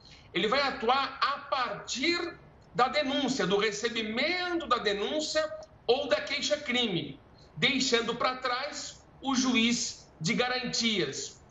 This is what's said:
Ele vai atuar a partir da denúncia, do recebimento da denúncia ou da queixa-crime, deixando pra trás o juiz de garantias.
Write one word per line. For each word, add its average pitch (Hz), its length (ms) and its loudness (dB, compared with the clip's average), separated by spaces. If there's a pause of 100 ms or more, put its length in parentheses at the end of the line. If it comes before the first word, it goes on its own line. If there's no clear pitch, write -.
(340)
Ele 180 140 0
vai 262 120 2
atuar 262 600 2
a 277 160 0
partir 285 1000 -2 (380)
da 240 140 4
denúncia, 277 580 0
do 196 100 2
recebimento 240 1080 0
da 233 120 2
denúncia 233 720 0 (380)
ou 269 220 2
da 302 120 4
queixa-crime, 247 1000 -2 (360)
deixando 233 600 2
pra 254 220 0
trás 262 600 -4 (220)
o 262 140 0
juiz 240 760 0 (100)
de 180 140 0
garantias. 240 1040 -2 (100)